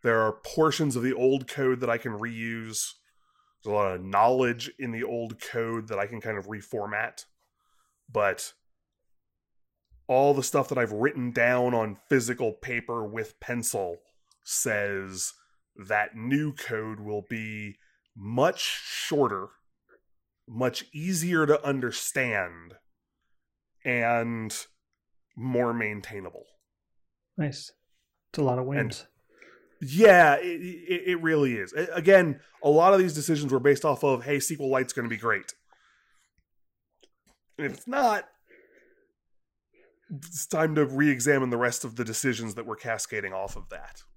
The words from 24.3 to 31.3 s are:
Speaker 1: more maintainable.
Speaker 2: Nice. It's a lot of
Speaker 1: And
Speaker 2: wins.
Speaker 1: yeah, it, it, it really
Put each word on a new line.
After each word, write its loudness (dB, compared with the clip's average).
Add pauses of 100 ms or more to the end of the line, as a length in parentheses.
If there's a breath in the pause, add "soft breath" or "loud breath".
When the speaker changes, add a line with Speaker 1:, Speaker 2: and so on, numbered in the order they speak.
Speaker 1:
more 0
maintainable. -8 (920)
Speaker 2:
Nice. -6 (600)
It's -8
a 2
lot 2
of -4
Speaker 1:
And -2
Speaker 2:
wins. -4 (760 soft breath)
Speaker 1:
yeah, 10
it, -4 (160)
it, -6
it 0
really 4